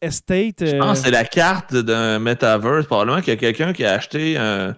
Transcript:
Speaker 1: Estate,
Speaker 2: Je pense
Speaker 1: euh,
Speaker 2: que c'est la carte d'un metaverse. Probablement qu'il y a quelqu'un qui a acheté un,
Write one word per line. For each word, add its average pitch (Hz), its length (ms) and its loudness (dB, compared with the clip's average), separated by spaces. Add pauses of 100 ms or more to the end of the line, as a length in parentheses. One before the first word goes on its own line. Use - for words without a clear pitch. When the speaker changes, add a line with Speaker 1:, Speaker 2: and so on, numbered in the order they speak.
Speaker 1:
Estate, 185 640 -2
Speaker 2:
Je 147 140 0
pense 190 200 2
Speaker 1:
euh, - 20 -4
Speaker 2:
que 135 60 -2
c'est 127 40 2
la 117 140 4
carte 175 500 0
d'un 113 440 0
metaverse. 120 680 0
Probablement 120 340 0
qu'il 135 140 0
y - 20 -4
a 107 40 -6
quelqu'un 156 320 0
qui 135 120 -4
a 101 100 2
acheté 156 420 -4
un, 104 420 -2